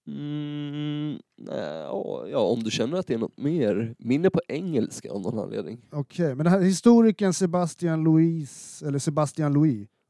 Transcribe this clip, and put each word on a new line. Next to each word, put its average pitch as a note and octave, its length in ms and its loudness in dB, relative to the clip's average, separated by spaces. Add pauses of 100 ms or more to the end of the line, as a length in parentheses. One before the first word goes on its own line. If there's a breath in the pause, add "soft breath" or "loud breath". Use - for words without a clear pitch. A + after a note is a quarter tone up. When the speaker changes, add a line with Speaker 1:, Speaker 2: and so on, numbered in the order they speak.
Speaker 1:
Mm, D3 1120 -6 (180)
nej, D2+ 440 -8
ja, - 480 -6
ja, C3+ 100 -4
om A2+ 240 2
du A#2 80 -4
känner B2 280 -2
att F#3 80 -4
det B2 80 -4
är A2+ 40 -2
något - 200 -4
mer. A#2 600 0
Min C3+ 260 0
är F#3 60 4
på E3+ 180 2
engelska D3+ 640 -4
av G2+ 80 -6
någon G#2 180 -4
anledning. G#2 420 -8 (100)
Speaker 2:
Okej, D3+ 440 -4
men C#3+ 100 -2
den F3 80 4
här G3 80 4
historikern G3+ 720 6
Sebastian E3+ 720 0
Louis, D#3+ 800 2
eller C#3+ 160 -2
Sebastian D3+ 540 0
Louis, C#3 360 2 (220)